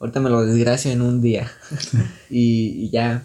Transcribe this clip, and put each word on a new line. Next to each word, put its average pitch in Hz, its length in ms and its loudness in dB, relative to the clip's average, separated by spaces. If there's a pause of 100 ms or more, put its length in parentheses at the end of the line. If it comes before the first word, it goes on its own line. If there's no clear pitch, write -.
ahorita 117 180 -6
me 135 120 2
lo 117 140 4
desgracio 120 460 2
en 123 120 0
un 123 200 0
día". 117 260 0 (220)
<laughs> 117 460 -4 (120)
Y, 113 560 0
y 110 60 -4
ya 117 340 -2